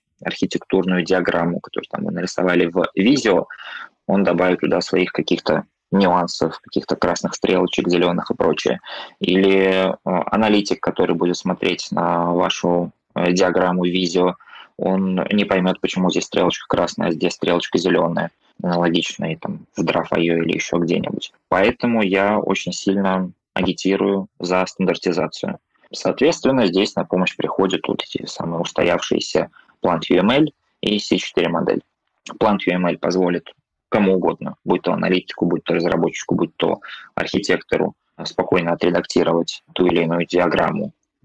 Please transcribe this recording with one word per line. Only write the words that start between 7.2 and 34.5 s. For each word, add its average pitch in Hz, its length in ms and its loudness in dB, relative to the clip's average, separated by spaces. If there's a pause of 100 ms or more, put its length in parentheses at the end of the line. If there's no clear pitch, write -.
стрелочек, 90 520 0
зелёных 87 440 2
и - 40 -6
прочее. - 440 0 (400)
Или, 95 720 4
э, - 120 -6
аналитик, 101 760 0
который 87 360 0
будет 87 220 0
смотреть 90 540 -2
на 87 420 0
вашу, 87 580 0 (220)
э, 90 180 2
диаграмму 90 540 2
Visio, 90 480 2 (440)
он 95 540 0
не 101 140 4
поймёт, 92 360 2
почему 92 280 0
здесь - 160 0
стрелочка - 420 0
красная, 87 420 -2
а - 20 0
здесь 85 220 -2
стрелочка 87 440 -2
зелёная, 85 540 0 (300)
аналогичная 85 760 -2
там - 300 -10 (100)
в 98 60 -2
драйв 82 280 -2
ай 85 180 2
о 82 80 2
или 82 180 0
ещё 85 240 -2
где-нибудь. - 520 -4 (160)
Поэтому 113 540 2
я 98 380 2
очень - 340 -4
сильно 101 560 0 (260)
агитирую 98 760 0 (100)
за 92 260 0
стандартизацию. 85 960 -4 (320)
Соответственно, 131 720 0
здесь 95 300 2
на 82 100 -2
помощь 90 300 0
приходят - 520 -2
вот - 140 -2
эти - 240 -10
самые 85 360 -6
устоявшиеся - 880 -2 (320)
Plant 85 260 0
V 87 80 4
M 98 140 4
L 151 160 4 (340)
и 104 160 0
C 98 200 -2
четыре 87 320 -2
модель. - 340 -2 (560)
Plant 104 260 2
V 92 80 2
M 90 140 0
L 85 100 -2
позволит 87 560 0 (360)
кому 98 260 2
угодно, 87 400 -2 (100)